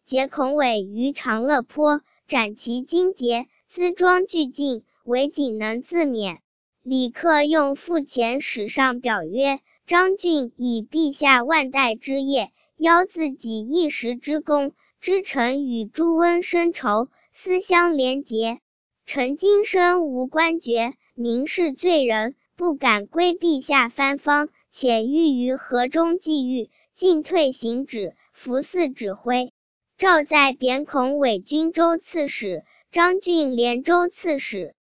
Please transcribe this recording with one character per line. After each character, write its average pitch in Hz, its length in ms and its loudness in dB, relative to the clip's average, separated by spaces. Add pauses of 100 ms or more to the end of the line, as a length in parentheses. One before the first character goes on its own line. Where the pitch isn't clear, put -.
劫 262 240 -2
孔 269 260 -2
伟 247 280 0
于 214 300 -4
长 226 320 -4
乐 277 180 2
坡， 294 400 0 (260)
斩 220 260 -2
其 240 280 -6
金 359 320 0
节， 240 320 -2 (220)
辎 359 240 -2
装 359 340 2
俱 320 200 -2
尽， 262 380 -4 (180)
惟 254 240 0
仅 269 320 -4
能 220 240 -4
自 339 220 -2
免。 214 380 -4 (400)
李 254 280 -2
克 311 320 2
用 294 320 2
付 339 260 -4
钱 247 400 -4
使 226 280 2
上 254 320 2
表 220 240 -2
曰 269 340 0 (260)
：“张 370 320 4
俊 302 400 0
以 233 320 -2
陛 302 240 0
下 269 300 4
万 269 300 0
代 254 240 0
之 269 240 -4
业， 269 320 -2 (240)
邀 339 280 4
自 320 280 -4
己 220 360 -8
一 311 220 0
时 240 240 -6
之 294 260 -4
功， 294 320 0 (280)
知 370 220 0
臣 269 440 -2
与 233 180 -4
朱 330 300 0
温 349 300 2
深 339 280 0
仇， 226 360 -2 (240)
思 370 280 -2
相 349 360 2
连 262 260 0
结。 226 380 -4 (460)
臣 269 300 -4
今 403 280 4
身 359 380 2
无 254 260 -4
官 330 320 0
爵， 233 340 -2 (200)
名 240 340 -2
士 339 240 -2
罪 320 320 2
人， 226 320 -2 (180)
不 339 200 -2
敢 214 320 0
归 349 280 0
陛 330 260 0
下 254 280 0
藩 277 300 -2
方， 294 300 0 (220)
且 233 340 0
欲 294 280 2
于 254 240 -2
河 247 320 -2
中 339 320 0
际 294 280 -2
遇， 254 220 -4 (240)
进 339 300 2
退 311 260 2
行 247 360 -6
止， 208 280 -8 (180)
服 254 300 -6
侍 339 260 -2
指 214 260 -8
挥。” 247 380 -4 (460)
诏 359 240 4
在 285 300 2
贬 262 320 -2
孔 277 340 -2
伟 233 220 0
军 311 320 -2
州 330 260 2
刺 302 300 -4
史， 180 360 -8 (280)
张 359 280 2
俊 311 360 0
连 240 260 0
州 349 260 2
刺 320 300 -4
史。 185 440 -10